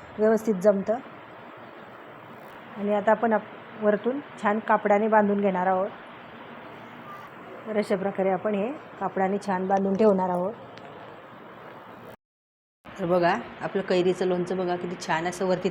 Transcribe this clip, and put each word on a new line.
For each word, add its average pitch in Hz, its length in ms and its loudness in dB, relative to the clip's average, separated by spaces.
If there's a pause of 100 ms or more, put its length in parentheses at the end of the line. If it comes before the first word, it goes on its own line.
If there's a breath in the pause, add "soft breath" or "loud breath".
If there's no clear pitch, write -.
(180)
व्यवस्थित 220 360 4
जमतं. 196 440 4 (1800)
आणि 208 160 0
आता 208 160 4
आपण 220 220 4
आप-, - 500 -4
वरतून 214 380 2 (220)
छान 214 160 2
कापडाने 214 500 4
बांधून 208 320 6
घेणार 185 260 2
आहोत. 190 220 2 (1800)
तर 214 100 -2
अशा 208 200 2
प्रकारे 190 340 0
आपण 196 240 0
हे 196 120 0 (340)
कापडाने 190 360 0 (100)
छान 185 200 0
बांधून 196 300 2
ठेवणार 190 320 6
आहोत. 180 240 0 (2250)
तर - 220 -6
बघा 175 280 4 (280)
आपलं 190 200 -2
कैरीचं 185 440 2
लोणचं 180 300 0
बघा 175 200 0
किती 180 200 -6 (100)
छान 165 200 0
असं 180 200 -2
वरती 185 240 2